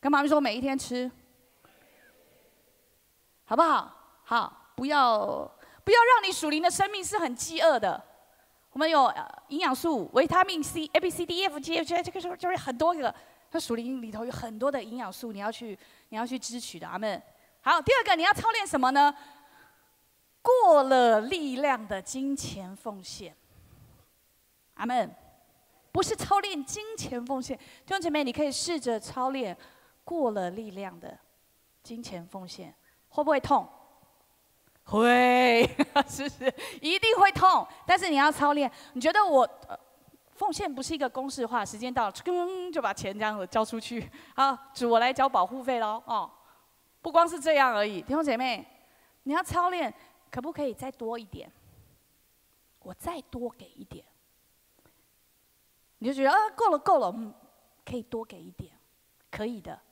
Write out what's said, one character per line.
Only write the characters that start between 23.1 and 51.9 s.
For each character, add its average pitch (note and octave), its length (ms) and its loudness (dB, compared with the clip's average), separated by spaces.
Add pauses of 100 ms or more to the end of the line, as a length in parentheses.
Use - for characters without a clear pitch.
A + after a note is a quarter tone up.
阿 - 100 -8
们。 A3+ 300 -2 (800)
不 F#4 100 0
是 G#4+ 140 -2
操 G4+ 240 0
练 F#4+ 240 -6
金 G#4+ 320 -12
钱 A#3+ 280 -8
奉 C4 160 -6
献， B3 160 -8
弟 - 380 -12
兄 G4 60 -4
姐 E4+ 100 -4
妹， D4 140 -2
你 A#3+ 80 -4
可 D4 100 -4
以 D4 80 0
试 D#4+ 300 -4
着 A#3 180 -4
操 B3+ 320 -6
练 B3 260 -6 (460)
过 D4 300 -2
了 F#3 180 -4
力 G#3 220 -12
量 F#3 260 -12
的 - 180 -18 (680)
金 A#3 200 -16
钱 F3 240 -14
奉 F#3 220 -14
献， F3 260 -18 (360)
会 D4+ 120 -2
不 D4 80 2
会 C#4 80 6
痛？ C4+ 300 2 (1120)
会， B3 800 4 (240)
<laughs> - 220 0
是 C#4 200 -8
不 - 0 -
是？ B3+ 240 -4 (280)
一 E4+ 180 0
定 A4 180 4
会 - 140 8
痛。 D#4 340 6 (220)
但 - 100 4
是 F4+ 140 0
你 D4 60 2
要 C#4+ 160 6
操 D4 200 2
练。 C#4+ 160 0 (260)
你 B3+ 60 -6
觉 D4+ 120 2
得 G#4 120 6
我， C4+ 180 6 (260)
呃， - 100 -12 (540)
奉 F#4+ 200 -2
献 D#4+ 220 -6
不 C4 80 -8
是 D#4 100 -8
一 D#4 60 -6
个 C4+ 100 -2
公 C4 220 -6
式 B3+ 160 -6
化， A3+ 180 -2
时 G#3+ 140 -14
间 B3 160 -8
到 A#3+ 120 0
了， G3 60 -4 (600)
就 D4 100 -4
把 G#3 100 0
钱 G3+ 240 -8
这 G#3+ 80 -4
样 G#3+ 140 -2
子 F#3 80 -6
交 A3 180 0
出 A3+ 140 -8
去。 A3+ 320 -10 (240)
好， C4+ 240 2 (160)
主， A#3+ 160 -2
我 A#3 80 6
来 B3 140 4
交 C4+ 160 2
保 G3+ 180 2
护 B3+ 160 -10
费 B3 160 -2
咯。 A3 260 -4
哦， G#3+ 240 -6 (720)
不 D#4+ 120 -8
光 E4+ 160 6
是 E4+ 100 -8
这 D4+ 160 2
样 C4+ 180 6
而 G#3 140 0
已， G3+ 160 -6
弟 - 100 -6
兄 D#4 120 0
姐 C4 120 0
妹， B3 300 -4 (560)
你 C4+ 100 -6
要 E4 80 0
操 F4+ 300 0
练， D#4+ 220 -4 (380)
可 B3 100 -10
不 D4+ 120 -8
可 D4 120 -6
以 A#3+ 100 -4
再 C4+ 160 -12
多 A#3 260 -8
一 A#3 80 -12
点？ - 280 -18 (1300)